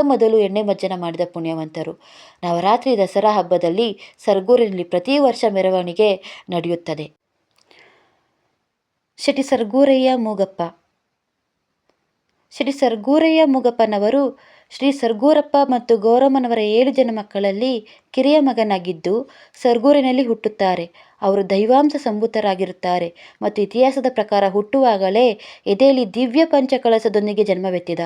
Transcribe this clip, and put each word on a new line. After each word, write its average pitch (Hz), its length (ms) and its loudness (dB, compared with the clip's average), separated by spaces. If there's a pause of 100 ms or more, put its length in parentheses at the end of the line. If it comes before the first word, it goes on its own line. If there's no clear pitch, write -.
ಮೊದಲು 226 360 2
ಎಣ್ಣೆ 202 240 0
ಮಜ್ಜನ 196 340 -4
ಮಾಡಿದ 170 260 -6 (120)
ಪುಣ್ಯವಂತರು. 160 600 -8 (480)
ನವರಾತ್ರಿ 202 540 0
ದಸರಾ 196 360 0
ಹಬ್ಬದಲ್ಲಿ 185 680 -2 (180)
ಸರ್ಗೂರಿನಲ್ಲಿ 196 680 0
ಪ್ರತಿ 180 360 -2
ವರ್ಷ 247 300 2
ಮೆರವಣಿಗೆ 185 600 0 (380)
ನಡೆಯುತ್ತದೆ. 170 760 -8 (2000)
ಶೆಟ್ಟಿ 269 240 -2
ಸರ್ಗೂರಯ್ಯ 262 720 2
ಮೂಗಪ್ಪ. 208 460 -4 (1900)
ಶೆಟ್ಟಿ 269 180 -4
ಸರ್ಗೂರಯ್ಯ 277 720 2
ಮೂಗಪ್ಪನವರು 240 800 0 (480)
ಶ್ರೀ 277 200 -2
ಸರ್ಗೂರಪ್ಪ 285 720 0
ಮತ್ತು 240 340 0
ಗೌರಮ್ಮನವರ 240 640 2
ಏಳು 220 320 0
ಜನ 254 220 0
ಮಕ್ಕಳಲ್ಲಿ 208 600 -4 (380)
ಕಿರಿಯ 277 280 2
ಮಗನಾಗಿದ್ದು, 196 760 -2 (380)
ಸರ್ಗೂರಿನಲ್ಲಿ 254 680 2
ಹುಟ್ಟುತ್ತಾರೆ. 202 600 -4 (360)
ಅವರು 196 280 0
ದೈವಾಂಶ 254 460 2
ಸಂಭೂತರಾಗಿರುತ್ತಾರೆ 196 1120 -4 (340)
ಮತ್ತು 208 200 -4
ಇತಿಹಾಸದ 254 480 0
ಪ್ರಕಾರ 208 380 0
ಹುಟ್ಟುವಾಗಲೇ 208 800 2 (380)
ಎದೆಯಲ್ಲಿ 240 480 2
ದಿವ್ಯ 254 320 0
ಪಂಚಕಳಸದೊಂದಿಗೆ 220 960 0
ಜನ್ಮವೆತ್ತಿದ 180 640 -4